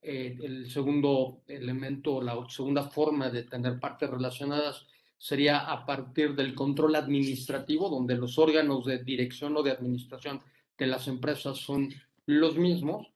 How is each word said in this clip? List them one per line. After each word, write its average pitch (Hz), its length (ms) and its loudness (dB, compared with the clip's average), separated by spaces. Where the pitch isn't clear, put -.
Eh, 127 380 -6
el 131 300 -8
segundo 139 760 2
elemento, 135 760 -4
la 120 160 -2
segunda 139 360 0
forma 143 480 0
de 120 120 -4
tener 123 360 -4
partes 139 280 -4
relacionadas 139 800 -4
sería 143 420 4
a 123 140 -6
partir 139 500 0
del 131 180 0
control 143 420 2
administrativo, 139 920 0
donde 127 260 0
los 123 220 -2
órganos 151 480 4
de 127 180 -2
dirección 127 540 -2
o 147 60 2
de 139 80 2
administración 127 720 -6
de 131 100 0
las 131 200 -2
empresas 135 500 -4
son 139 340 -2
los 151 300 4
mismos. 175 580 2